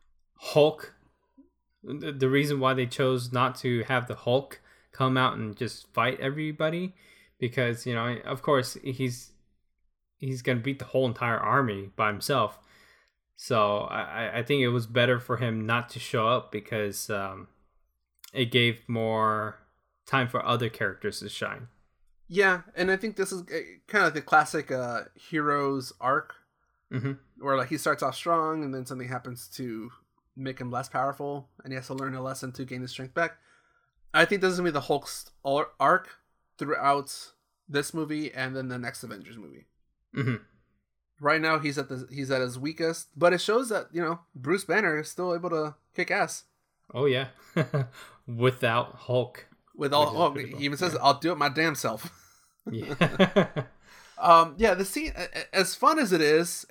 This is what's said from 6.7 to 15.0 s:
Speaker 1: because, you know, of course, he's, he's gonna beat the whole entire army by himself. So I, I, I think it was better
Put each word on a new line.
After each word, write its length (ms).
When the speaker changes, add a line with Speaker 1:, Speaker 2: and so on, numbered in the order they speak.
Speaker 1:
because, 460
you 100
know, 300
of 160
course, 420
he's, 480
he's 240
gonna 180
beat 200
the 60
whole 200
entire 340
army 560
by 120
himself. 520
So 440
I, 200
I, 380
I 40
think 200
it 60
was 180
better 340